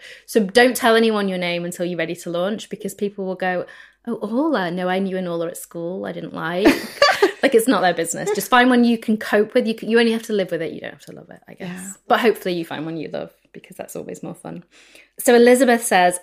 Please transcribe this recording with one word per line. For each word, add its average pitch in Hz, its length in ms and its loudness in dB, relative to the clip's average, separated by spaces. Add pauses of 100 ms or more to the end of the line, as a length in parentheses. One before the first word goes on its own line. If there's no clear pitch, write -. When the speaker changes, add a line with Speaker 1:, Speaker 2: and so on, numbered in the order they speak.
(280)
Speaker 1:
So - 140 2
don't 240 340 4
tell 226 200 4
anyone 220 320 2
your 185 120 -4
name 175 260 -4
until 175 220 -6
you're 175 100 -6
ready 165 200 -4
to - 120 -12
launch, 185 400 -4
because 196 240 -10
people 202 320 -6
will 185 100 -6
go, 185 300 -2 (400)
"Oh, 233 80 -6
Orla. 226 560 -2
No, 180 200 -4
I 185 100 0
knew 190 180 -2
an 185 100 -4
Orla 170 200 -4
at 175 100 -10
school 180 480 -10
I 190 60 -8
didn't 170 240 -12
like." 175 320 0
Speaker 2:
<laughs> - 420 2 (320)
Speaker 1:
Like, 269 140 4
it's 226 140 4
not 202 120 2
their 175 120 4
business. 165 420 -4
Just 196 140 -6
find 247 200 6
one 240 140 4
you 233 140 2
can 220 180 -2
cope 214 380 0
with. 240 120 0
You 226 80 -2
can, - 160 -8
you 226 80 2
only 233 140 4
have 226 120 -6
to 220 100 -6
live 190 180 -2
with 165 100 -6
it. 160 120 -8
You - 80 -14
don't - 100 -12
have - 140 -20
to - 80 -16
love - 160 -20
it, - 180 -20
I - 60 -20
guess. 185 160 -14
Speaker 2:
Yeah. 185 220 -14 (140)
Speaker 1:
But 220 140 0
hopefully 208 340 0
you 165 120 -4
find 147 200 -10
one 160 120 -8
you 151 100 -10
love, - 240 -10 (220)
because - 240 -20
that's - 180 -14
always - 260 -12
more 165 140 -12
fun. 165 300 -16 (540)
So 247 140 4
Elizabeth 240 520 6
says, 180 380 4